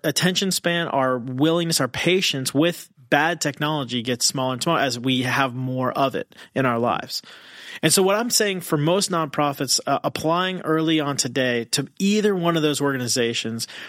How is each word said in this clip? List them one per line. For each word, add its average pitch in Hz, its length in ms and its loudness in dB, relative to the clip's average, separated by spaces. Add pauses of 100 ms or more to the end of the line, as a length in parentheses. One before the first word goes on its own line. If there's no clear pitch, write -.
attention 180 480 0
span, 170 360 -2
our 131 300 0
willingness, 156 640 0
our 127 60 0
patience 170 680 0
with 165 340 2 (200)
bad 156 320 2
technology 139 600 -2
gets 120 240 -2
smaller 131 280 0
and 120 100 -8
smaller 165 160 4
as 123 180 0
we 127 240 0
have 123 320 0
more 127 380 -2
of 135 240 0
it - 180 -8 (220)
in 135 100 2
our 117 140 0
lives. - 420 -2 (580)
And 156 120 4
so 196 100 4
what 190 140 4
I'm 233 140 -2
saying 196 320 0
for - 140 -2
most 175 360 2
nonprofits, 147 720 0
uh, 139 160 2
applying 175 600 -2
early 160 360 2
on 143 180 0
today 120 500 0
to 143 200 -4 (140)
either 202 340 2
one 170 220 2
of 156 80 2
those 147 160 0
organizations 120 880 -2 (200)